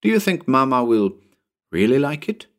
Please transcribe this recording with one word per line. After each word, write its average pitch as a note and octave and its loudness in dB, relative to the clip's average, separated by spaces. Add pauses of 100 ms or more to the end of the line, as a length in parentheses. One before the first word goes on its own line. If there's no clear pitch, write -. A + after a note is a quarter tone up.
Do G#3 0
you A3 2
think F#3+ -2
Mama C3 2
will G#2+ 2 (580)
really A2 0
like D3 -6
it? G#3+ -8 (120)